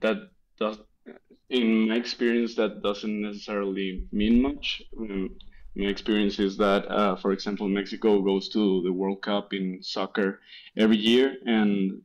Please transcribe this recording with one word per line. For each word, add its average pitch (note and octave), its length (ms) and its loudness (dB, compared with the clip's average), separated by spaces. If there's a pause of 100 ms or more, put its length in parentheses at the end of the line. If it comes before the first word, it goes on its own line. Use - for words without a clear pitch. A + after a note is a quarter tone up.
that G#2+ 280 0 (300)
does, G#2+ 180 -4 (720)
in A2+ 400 2
my A2 60 0
experience, A#2+ 640 0
that G#2 260 -2
doesn't G#2 400 -4
necessarily G2 880 -4
mean A2 280 4
much. C#3+ 440 -2 (120)
Um, G2 400 -6 (400)
my G2 100 -2
experience G2+ 540 0
is G2 180 0
that, G2 300 2
uh, G2+ 280 2
for G2 160 -2
example, G2+ 360 -4
Mexico G2+ 540 2
goes F#2+ 280 0
to F#2+ 340 2
the F#2 100 0
World G2 300 -2
Cup G2+ 300 -2
in F#2+ 280 -4
soccer G2 600 -2 (360)
every A2 200 6
year, B2 480 4
and G#2 600 2